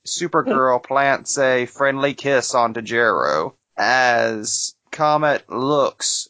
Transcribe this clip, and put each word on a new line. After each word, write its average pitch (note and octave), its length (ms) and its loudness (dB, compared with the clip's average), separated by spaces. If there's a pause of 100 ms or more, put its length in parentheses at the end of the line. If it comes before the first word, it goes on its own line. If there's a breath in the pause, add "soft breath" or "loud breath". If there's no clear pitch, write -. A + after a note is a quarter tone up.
Supergirl C3 760 0
<laughs> - 0 -
plants C#3 540 -2
a B2+ 280 2
friendly C#3 480 -2
kiss C3+ 420 0
onto A#2 260 0
Jarrow F#2+ 760 0 (220)
as A#2 1000 0 (160)
Comet D3+ 580 0
looks C3 800 -2